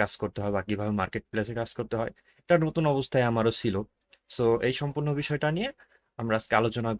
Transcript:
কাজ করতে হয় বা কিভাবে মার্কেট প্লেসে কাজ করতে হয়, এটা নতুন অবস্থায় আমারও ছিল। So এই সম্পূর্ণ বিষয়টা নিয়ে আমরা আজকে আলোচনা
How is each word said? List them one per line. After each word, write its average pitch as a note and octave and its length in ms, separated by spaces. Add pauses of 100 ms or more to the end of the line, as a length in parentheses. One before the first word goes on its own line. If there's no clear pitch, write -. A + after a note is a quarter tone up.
কাজ G2+ 100 (100)
করতে G#2 200
হয় G2+ 100
বা G2 100
কিভাবে G#2 300
মার্কেট G2+ 400
প্লেসে G#2+ 220
কাজ A2+ 200
করতে A#2 240
হয়, A2+ 140 (320)
এটা F3 140
নতুন D#3+ 260 (100)
অবস্থায় C3 380
আমারও A2+ 200
ছিল। G#2 240 (600)
So B2 80 (180)
এই B2+ 120
সম্পূর্ণ D3 360 (120)
বিষয়টা D3 300
নিয়ে G#3 180 (480)
আমরা A2+ 220
আজকে - 160
আলোচনা A2+ 440